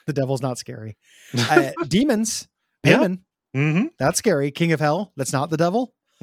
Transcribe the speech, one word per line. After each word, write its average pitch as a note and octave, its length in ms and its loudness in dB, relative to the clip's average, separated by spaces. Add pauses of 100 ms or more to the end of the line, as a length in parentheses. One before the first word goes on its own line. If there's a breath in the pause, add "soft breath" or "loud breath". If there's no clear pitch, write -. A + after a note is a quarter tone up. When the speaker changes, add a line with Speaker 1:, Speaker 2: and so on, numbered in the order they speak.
Speaker 1:
the D3+ 60 -2
devil's C3+ 300 -2
not B2+ 140 -4
scary. A2 400 -14 (360 loud breath)
Speaker 2:
<laughs> - 40 -4 (140)
Speaker 1:
Uh, D4 220 4 (160)
demons, A3 580 0 (380)
Speaker 2:
Yeah. E3+ 140 6
Speaker 1:
Haman, F#3 260 -2 (320)
Speaker 2:
Mm-hmm. D#3 300 2 (120)
Speaker 1:
that's C#3+ 200 0
scary. D3 340 0
King E3+ 180 0
of D#3 80 2
Hell, D#3 380 -2
that's C3+ 160 -6
not D3 180 -2
the D#3+ 60 -2
devil. F3+ 360 0 (300)